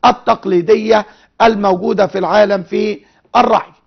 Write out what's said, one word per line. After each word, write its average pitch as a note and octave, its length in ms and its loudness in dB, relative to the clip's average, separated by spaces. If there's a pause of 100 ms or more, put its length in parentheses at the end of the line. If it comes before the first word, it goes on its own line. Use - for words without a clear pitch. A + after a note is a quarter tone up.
التقليدية G#3+ 1000 0 (360)
الموجودة G3+ 640 0
في F#3+ 120 -6
العالم G3 440 0
في G#3 380 -6 (360)
الرعي. A#3 360 0 (140)